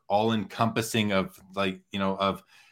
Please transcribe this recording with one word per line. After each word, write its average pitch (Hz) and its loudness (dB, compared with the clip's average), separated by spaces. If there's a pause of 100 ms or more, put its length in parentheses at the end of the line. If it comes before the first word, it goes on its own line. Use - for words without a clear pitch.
all 110 2
encompassing 110 0
of, 95 -2 (160)
like, 95 -2 (120)
you 101 -6
know, 95 0
of 98 -2 (280)